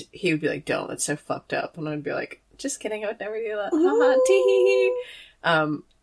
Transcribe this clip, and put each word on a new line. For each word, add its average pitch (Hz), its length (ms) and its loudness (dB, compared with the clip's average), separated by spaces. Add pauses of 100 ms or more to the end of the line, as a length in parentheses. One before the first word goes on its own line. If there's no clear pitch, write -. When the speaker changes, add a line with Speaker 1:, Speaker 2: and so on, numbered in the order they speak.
(120)
Speaker 1:
he 170 200 -2
would 156 80 0
be 156 80 -2
like, 147 160 -4
"Don't, - 240 -2
that's - 160 -8
so 151 140 -2
fucked - 340 -10
up." - 260 -4
And 156 120 -8
I'd 151 140 -6
be 143 100 -6
like, - 280 -8 (160)
"Just - 220 -8
kidding, 214 240 -6
I 202 40 -4
would 220 120 -6
never 208 180 -8
do 220 180 -6
that. 202 160 -4
Ha - 60 2
ha, 453 380 4
Speaker 2:
Ooh. 508 100 4
Speaker 1:
tee - 180 4
hee - 220 4
hee." - 380 2 (400)
Um, 156 400 2 (200)